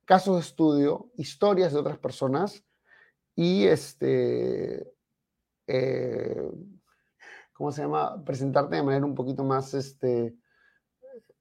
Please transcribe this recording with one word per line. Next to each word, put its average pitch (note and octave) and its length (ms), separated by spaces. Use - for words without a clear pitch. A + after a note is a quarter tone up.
casos F#3 320
de F3 40
estudio, D3 760
historias F3+ 560
de D3 80
otras D3 180
personas D3+ 640
y, F#3 320
este, B2+ 1200
eh, B2+ 840
¿cómo D3 200
se C#3+ 100
llama? D3+ 420
Presentarte C#3 520
de D#3 60
manera C#3 220
un C#3+ 100
poquito C3+ 300
más, C3+ 300
este, B2 600